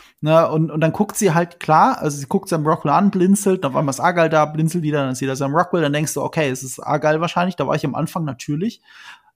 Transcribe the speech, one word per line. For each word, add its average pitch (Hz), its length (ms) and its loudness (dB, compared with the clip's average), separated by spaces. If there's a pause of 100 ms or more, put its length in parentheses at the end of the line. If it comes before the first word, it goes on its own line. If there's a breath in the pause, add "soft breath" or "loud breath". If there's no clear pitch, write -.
(220 soft breath)
Ne? 160 280 4
Und, 156 220 0
und 156 100 -2
dann 160 120 2
guckt - 220 -2
sie 196 200 2
halt, 175 240 -2
klar, 175 400 4
also 147 180 -4
sie 143 80 -10
guckt - 240 -4
Sam 160 160 0
Rockwell 156 260 0
an, 190 200 4
blinzelt, 190 520 2
dann 135 100 -4
auf 135 40 0
einmal 143 160 0
ist - 60 -8
Argyle 165 300 2
da, 151 160 4
blinzelt 160 380 -2
wieder, 147 200 0
dann 131 80 -2
ist 127 100 -6
wieder 135 140 -2
Sam 139 200 -4
Rockwell, 175 280 2
dann 143 100 0
denkst 151 220 -2
du, 135 80 -4
„Okay, 143 260 -2
es 131 140 -6
ist 127 160 -12
Argyle 151 420 0
wahrscheinlich“, 175 340 -2
da 139 120 -2
war 143 80 0
ich 151 100 -2
am 131 80 -2
Anfang 160 320 -4
natürlich. 151 560 -6 (540 loud breath)